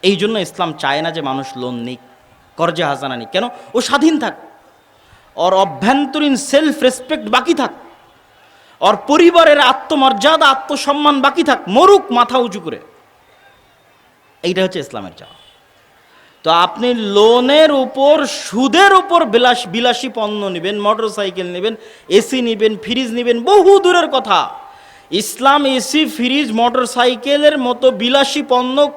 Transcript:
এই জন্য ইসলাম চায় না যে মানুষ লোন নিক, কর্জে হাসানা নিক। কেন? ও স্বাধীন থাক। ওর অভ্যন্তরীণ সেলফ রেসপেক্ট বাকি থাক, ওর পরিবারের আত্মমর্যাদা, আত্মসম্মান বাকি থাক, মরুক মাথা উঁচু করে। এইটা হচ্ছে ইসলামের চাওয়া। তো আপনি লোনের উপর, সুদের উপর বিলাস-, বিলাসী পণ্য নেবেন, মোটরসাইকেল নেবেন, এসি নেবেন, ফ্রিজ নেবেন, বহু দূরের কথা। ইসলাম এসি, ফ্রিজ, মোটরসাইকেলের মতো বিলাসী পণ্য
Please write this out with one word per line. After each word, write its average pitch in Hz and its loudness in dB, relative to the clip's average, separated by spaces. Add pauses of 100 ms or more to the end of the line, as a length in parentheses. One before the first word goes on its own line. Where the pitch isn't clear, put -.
এই 190 2
জন্য 214 -2
ইসলাম 175 -6 (120)
চায় 143 -2
না 165 -4
যে 160 -10
মানুষ 135 -6 (100)
লোন 123 -8 (100)
নিক, 123 -12 (580)
কর্জে 165 -2
হাসানা 139 -6
নিক। 117 -14
কেন? 196 -2 (300)
ও 226 0
স্বাধীন 285 0
থাক। 214 -6 (1040)
ওর 185 2
অভ্যন্তরীণ 262 0
সেলফ 302 0
রেসপেক্ট 254 -2
বাকি 254 0
থাক, 269 -4 (1080)
ওর 208 2
পরিবারের 330 4
আত্মমর্যাদা, 269 2
আত্মসম্মান 285 0
বাকি 269 0
থাক, 269 0 (100)
মরুক 359 4
মাথা 240 0
উঁচু 208 -4
করে। 160 -12 (1600)
এইটা 180 -2
হচ্ছে 185 -4
ইসলামের 107 -12
চাওয়া। - -20 (1040)
তো 160 -2
আপনি 185 0
লোনের 240 4
উপর, 277 2
সুদের 269 2
উপর 339 2
বিলাস-, 240 0
বিলাসী 233 -2
পণ্য 214 -6
নেবেন, 185 -6
মোটরসাইকেল 202 -4
নেবেন, 180 -6 (340)
এসি 233 0
নেবেন, 220 -2
ফ্রিজ 247 -6
নেবেন, 240 -2
বহু 381 6
দূরের 349 2
কথা। 220 0 (680)
ইসলাম 269 0
এসি, 269 -2
ফ্রিজ, 254 -4
মোটরসাইকেলের 254 0
মতো 247 0
বিলাসী 269 -2
পণ্য 254 0 (200)